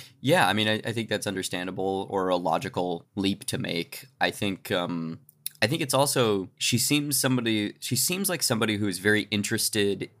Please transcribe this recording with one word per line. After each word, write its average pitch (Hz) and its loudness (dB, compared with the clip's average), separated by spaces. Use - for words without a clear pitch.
Yeah, 143 4
I 95 2
mean, 107 2
I, 107 2
I 117 -2
think 110 -4
that's 104 -2
understandable 95 -2
or 95 0
a 90 4
logical 90 -2
leap 98 0
to - -4
make. 87 -6
I 90 4
think, 98 -4
um, 87 -2
I 113 2
think 156 -2
it's 139 -2
also, 120 2
she - 0
seems 147 0
somebody, 117 0
she - -2
seems 185 0
like 175 -2
somebody 110 2
who 101 0
is 90 -2
very 104 4
interested 101 0